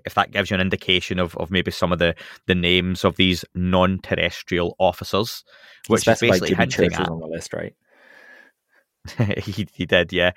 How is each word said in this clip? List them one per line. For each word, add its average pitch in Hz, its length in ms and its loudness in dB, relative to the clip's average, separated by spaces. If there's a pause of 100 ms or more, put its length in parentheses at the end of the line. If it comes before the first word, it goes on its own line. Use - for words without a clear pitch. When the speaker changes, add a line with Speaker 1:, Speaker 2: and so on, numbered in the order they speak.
Speaker 1:
if - 80 -10
that - 180 0
gives 101 200 -2
you 101 40 0
an 92 60 2
indication 92 560 0
of, 90 200 -2
of 85 120 -6
maybe 92 220 0
some 87 200 -2
of 90 60 0
the, 85 160 2 (320)
the 92 100 2
names 90 480 2
of 90 120 2
these 90 280 2 (120)
non-terrestrial 90 1200 0
officers, - 640 -2 (440)
Speaker 2:
He 107 60 2
Speaker 1:
which 110 60 4
is - 40 -4
Speaker 2:
specified 113 240 2
Speaker 1:
basically 92 220 2
Speaker 2:
Jimmy 92 120 2
Speaker 1:
hinting 117 300 2
Speaker 2:
Church 85 80 -4
was 85 80 -2
Speaker 1:
at 85 40 -6
Speaker 2:
on 82 80 -10
the 80 80 -12
list, 82 260 -10
right? 82 220 -8 (1300)
Speaker 1:
<laughs> - 380 -2
He, 101 300 -6
he - 120 -6
did, 87 280 2
yeah. 90 240 2